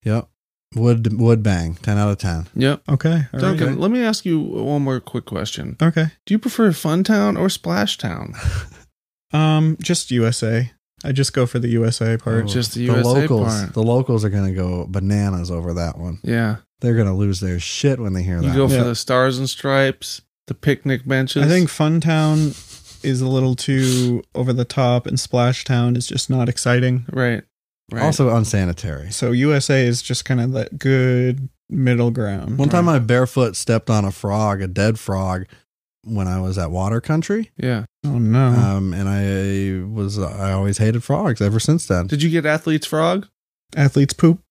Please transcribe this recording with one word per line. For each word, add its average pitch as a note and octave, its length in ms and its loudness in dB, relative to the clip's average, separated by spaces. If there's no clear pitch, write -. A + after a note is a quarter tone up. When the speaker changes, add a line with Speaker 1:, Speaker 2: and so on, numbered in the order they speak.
Speaker 1:
Yep. G#2 240 -2
Wood, A2+ 440 2
wood A2+ 240 4
bang. E2+ 320 0
Ten G#2 220 -2
out G#2 120 2
of G2+ 80 -2
ten. E2+ 380 -4
Speaker 2:
Yep. C3+ 340 0
Speaker 3:
Okay. D3+ 200 2
All E3 80 2
right. C3 80 -2
Speaker 2:
Duncan, E3 280 2
Speaker 1:
Okay. C3+ 80 -2
Speaker 2:
let F#3+ 140 0
me B3 120 0
ask A3 220 -2
you E3 140 0
one C#3+ 420 -2
more C3+ 180 -2
quick - 260 -8
question. - 560 -6
Speaker 3:
Okay. D#3+ 260 2
Speaker 2:
Do - 80 -2
you A3 60 2
prefer A3+ 320 2
Fun D#3+ 320 0
Town G#3 340 2
or F3+ 120 2
Splash G3 480 -2
Town? - 420 -8
<laughs> - 40 -12
Speaker 3:
Um, D#3 480 2
just - 300 -2
U A#2+ 140 2
S A#2 160 0
A. A#2 300 0
I C#3+ 80 -4
just C3+ 220 0
go B2+ 120 2
for B2 140 -4
the A#2+ 120 -2
U A#2 140 2
S A2+ 140 0
A A2+ 180 0
part. A2+ 280 0
Speaker 1:
Oh, - 20 -4
Speaker 2:
Just A2+ 280 -2
the A#2+ 120 -2
Speaker 1:
the B2 60 4
Speaker 2:
U - 60 4
S A#2+ 60 2
A A#2+ 40 2
Speaker 1:
locals, B2+ 520 2
Speaker 2:
part. G2 120 -6
Speaker 1:
the A2 100 0
locals A#2+ 400 2
are G#2+ 60 2
gonna G2 240 0
go F2+ 340 -2
bananas F#2+ 640 0
over E2+ 220 -4
that E2+ 240 -4
one. E2+ 260 -8
Speaker 2:
Yeah. A#2 320 -2
Speaker 1:
They're A#2+ 160 2
gonna G#2 180 2
lose F#2+ 280 0
their F2+ 180 -2
shit C3+ 400 -2
when G#2 140 -4
they F#2 100 -2
hear F2+ 180 -2
Speaker 2:
You C3+ 60 0
Speaker 1:
that. C3 80 0
Speaker 2:
go C3+ 140 4
for C3+ 60 2
Speaker 3:
Yeah. B2 80 4
Speaker 2:
the A#2+ 120 0
Stars B2+ 420 0
and C3 120 -4
Stripes, C3+ 720 -2
the B2+ 60 -6
picnic C3 520 -2
benches. C3 380 0
Speaker 3:
I D3 60 4
think F3 200 4
Fun D#3+ 300 0
Town D#3 540 2
is C3+ 160 0
a C3 80 0
little C3 260 2
too B2+ 680 0
over B2+ 200 -2
the B2 120 0
top, B2 400 0
and - 140 -2
Splash B2 460 0
Town B2 320 0
is B2 100 -4
just - 220 -6
not B2+ 180 0
exciting. B2 640 0
Speaker 2:
Right. A#2+ 320 -2
Right. A#2 120 -4
Speaker 1:
Also C#3+ 300 2
unsanitary. F#2 800 -2
Speaker 3:
So A#2+ 220 -2
U C#3 200 2
S C#3 160 0
A C3+ 160 4
is A#2+ 160 0
just - 220 -6
kinda B2 240 0
that C3 320 -6
good B2+ 680 2
middle B2 420 2
ground. G#2 460 -4
Speaker 1:
One C#3 120 2
time F3 180 2
Speaker 2:
Right. D#3+ 80 4
Speaker 1:
I C3 40 4
barefoot B2 580 2
stepped - 320 -2
on G#2+ 160 2
a G2 80 -2
frog, G2+ 480 -2
a F#2 80 -4
dead G2+ 280 0
frog, F#2+ 500 -4
when G#2 240 -4
I F#2 120 -2
was F#2 180 -2
at E2+ 140 -2
Water G2 300 -2
Country. G3+ 560 -2
Speaker 2:
Yeah. A#2+ 260 -2
Speaker 3:
Oh, C#3 120 -2
no. A#2+ 300 4
Speaker 1:
Um, G2 460 2
and G2 160 -2
I G2 760 -2
was, G2+ 240 -4
I F#2+ 360 -4
always G2 240 0
hated A2+ 260 2
frogs D3+ 380 -2
ever G#2 180 2
since D#3 260 0
then. F2+ 220 -2
Speaker 2:
Did C#3+ 160 0
you E3 60 4
get D#3 160 0
athlete's D#3 400 0
frog? E3+ 420 0
Speaker 3:
Athlete's C#3+ 380 4
poop? E3+ 260 4